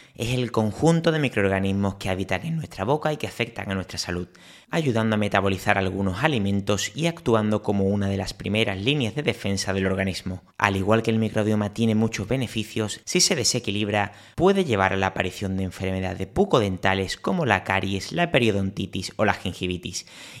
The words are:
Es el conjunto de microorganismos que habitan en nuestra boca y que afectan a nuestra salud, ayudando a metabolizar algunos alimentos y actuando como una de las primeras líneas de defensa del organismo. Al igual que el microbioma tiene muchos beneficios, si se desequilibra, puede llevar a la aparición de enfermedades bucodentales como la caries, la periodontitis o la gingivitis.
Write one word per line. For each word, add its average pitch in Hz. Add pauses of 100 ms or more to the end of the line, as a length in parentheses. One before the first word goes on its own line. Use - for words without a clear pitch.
(160)
Es 120
el 123
conjunto 156
de 156
microorganismos 98
que -
habitan 92
en 165
nuestra 95
boca 151
y 147
que 104
afectan 104
a 95
nuestra 95
salud, 90 (400)
ayudando 113
a 107
metabolizar 98
algunos 95
alimentos 101
y 151
actuando 107
como 101
una 98
de 98
las 98
primeras 101
líneas 123
de 147
defensa 98
del 95
organismo. 95 (160)
Al 101
igual 104
que 113
el 110
microbioma 104
tiene 113
muchos 110
beneficios, 110
si -
se 180
desequilibra, 104 (220)
puede 190
llevar 98
a 95
la 95
aparición 95
de 95
enfermedades 95
bucodentales 98
como 175
la 98
caries, 98
la 170
periodontitis 98
o 107
la 98
gingivitis. 90 (340)